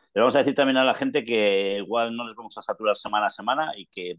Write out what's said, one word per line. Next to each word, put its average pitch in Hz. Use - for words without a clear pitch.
Le 101
vamos 123
a 143
decir 131
también 135
a 131
la 127
gente 135
que 101
igual 117
no 120
les 110
vamos 113
a 107
saturar 104
semana 104
a -
semana 135
y 95
que 90